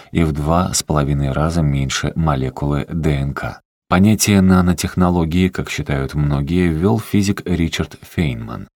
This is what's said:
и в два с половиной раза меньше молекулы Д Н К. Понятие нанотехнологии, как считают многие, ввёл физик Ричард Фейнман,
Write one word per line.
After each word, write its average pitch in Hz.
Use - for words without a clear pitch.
и 82
в 78
два 82
с -
половиной 71
раза 80
меньше 69
молекулы 71
Д 80
Н 69
К. 60
Понятие 101
нанотехнологии, 90
как 78
считают 69
многие, 73
ввёл 90
физик 101
Ричард 82
Фейнман, 65